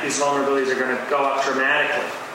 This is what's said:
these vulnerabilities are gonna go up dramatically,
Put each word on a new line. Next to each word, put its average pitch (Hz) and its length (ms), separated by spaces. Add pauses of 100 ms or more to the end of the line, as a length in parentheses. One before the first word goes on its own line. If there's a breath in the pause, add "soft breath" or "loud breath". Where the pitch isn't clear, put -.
these 135 160
vulnerabilities 139 560
are 123 60
gonna 127 180 (100)
go 147 100
up 139 260
dramatically, - 640 (240)